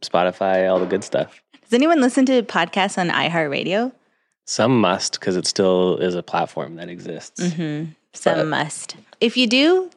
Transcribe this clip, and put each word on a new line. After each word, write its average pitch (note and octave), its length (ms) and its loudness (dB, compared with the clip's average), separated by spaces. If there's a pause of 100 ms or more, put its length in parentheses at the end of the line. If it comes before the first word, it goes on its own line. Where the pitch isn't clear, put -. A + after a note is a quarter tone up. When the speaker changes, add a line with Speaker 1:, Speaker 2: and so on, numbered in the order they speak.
Speaker 1:
Spotify, F#2 680 0
all F#2 120 4
the F2+ 80 -2
good F#2+ 160 -2
stuff. - 400 -6 (180)
Speaker 2:
Does - 120 -8
anyone D4+ 280 4
listen B3+ 240 2
to B3+ 160 4
podcasts F#3+ 560 -2
on F3+ 120 0
iHeartRadio? E3 800 -2 (560)
Speaker 1:
Some A#2 340 2
must, F#2+ 400 0
'cause F#2+ 140 -2
it E2+ 100 -2
still F#2 520 2
is F2+ 180 -2
a E2+ 80 -6
platform E2 540 -6
that F2 120 -14
exists. - 500 -14
Speaker 2:
Mm-hmm. D#3+ 520 -4 (220)
Some - 240 0
Speaker 1:
But D#3 100 0
Speaker 2:
must. D3 480 -6 (260)
If A#3 160 0
you B3 80 4
do, D#4+ 520 4